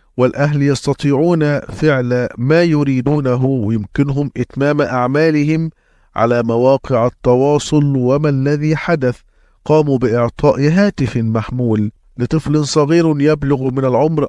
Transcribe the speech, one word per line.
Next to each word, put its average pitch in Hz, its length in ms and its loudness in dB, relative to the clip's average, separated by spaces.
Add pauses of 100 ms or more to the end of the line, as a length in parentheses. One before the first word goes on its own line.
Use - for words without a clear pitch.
(180)
والأهل 143 440 0
يستطيعون 143 960 0
فعل 123 680 -2 (100)
ما 151 260 2
يريدونه 139 800 0
ويمكنهم 135 920 -2
إتمام 143 440 -2
أعمالهم 151 880 0 (460)
على 117 280 0
مواقع 120 640 0
التواصل. 139 920 0
وما 135 320 0
الذي 147 460 -2
حدث؟ 135 420 -2 (480)
قاموا 147 320 2
بإعطاء 120 640 0
هاتف 160 560 0
محمول 113 760 -2 (260)
لطفل 147 480 -2
صغير 156 560 2
يبلغ 143 500 0
من 135 140 -2
العمر 143 440 0